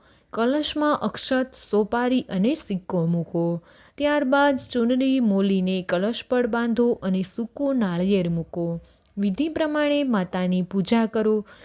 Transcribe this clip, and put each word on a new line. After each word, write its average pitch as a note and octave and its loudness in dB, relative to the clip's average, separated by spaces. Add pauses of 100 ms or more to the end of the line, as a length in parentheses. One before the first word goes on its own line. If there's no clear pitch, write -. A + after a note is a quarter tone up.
(300)
કલશમાં D4 0
અક્ષત, B3+ -2 (240)
સોપારી A#3+ 0
અને G3 0
સિક્કો F#3 -4
મૂકો. E3+ -2 (340)
ત્યારબાદ C#4+ 2 (120)
ચૂનરી C4 2
મોલીને G3 2
કલશ F#3+ -2
પર B3 2
બાંધો A#3 0
અને F#3 0
સૂકું C4 -4
નાળિયેર F#3 2
મૂકો. E3+ -4 (360)
વિધિ G3+ 0
પ્રમાણે D4+ 0
માતાની F#3 0
પૂજા G3 0
કરો. G#3+ 0 (180)